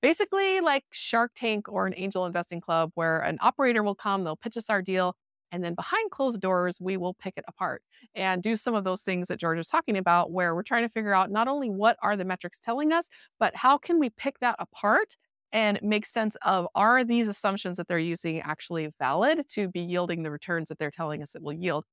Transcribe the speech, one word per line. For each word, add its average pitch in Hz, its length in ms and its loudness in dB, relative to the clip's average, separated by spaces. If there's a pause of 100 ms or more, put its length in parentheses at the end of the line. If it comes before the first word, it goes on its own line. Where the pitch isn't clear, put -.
basically 381 600 4
like 294 320 2
Shark 233 420 0
Tank 214 340 -2
or 190 180 -2
an 190 80 -2
angel 190 300 -4
investing 170 380 -4
club 165 320 2
where 165 260 0
an 156 220 -2
operator 240 400 2
will 202 120 0
come, 196 300 -2
they'll 160 100 -4
pitch - 220 -10
us 226 140 -8
our 202 100 2
deal, 185 340 0 (360)
and 180 120 -6
then 170 120 -4
behind 415 360 -2
closed 247 300 -2
doors, 180 400 0
we 190 160 -4
will 180 160 -4
pick - 240 -10
it - 100 -10
apart - 360 -6 (320)
and 185 280 0
do 220 140 0
some 233 180 -2
of 202 100 0
those 185 180 -2
things 180 260 -2
that 180 100 -6
George 165 200 0
was 165 100 -6
talking 262 300 0
about, 175 340 4
where 175 220 0
we're 175 80 -2
trying 233 220 0
to 240 40 -2
figure 214 240 -2
out 190 180 4
not 220 180 2
only 277 200 -2
what 208 340 4
are 208 140 2
the 185 80 -2
metrics 185 360 -6
telling 294 320 0
us, 339 180 0 (280)
but - 160 2
how 269 220 4
can 339 220 2
we 277 100 4
pick - 300 -4
that 240 200 0
apart 226 580 0 (380)
and 208 280 2
make 214 240 0
sense 214 300 -2
of, 185 380 0
are 240 300 4
these 233 240 2
assumptions 196 480 -2
that 170 100 -6
they're 170 120 0
using 165 420 -2
actually 156 580 -6
valid 214 520 2
to 196 180 -2
be 180 120 -6
yielding 175 420 -2
the 156 80 -6
returns 160 400 -4
that 151 80 -10
they're 151 120 -4
telling 151 320 -6
us 143 120 -14
it - 80 -14
will 147 100 -8
yield? 165 400 -2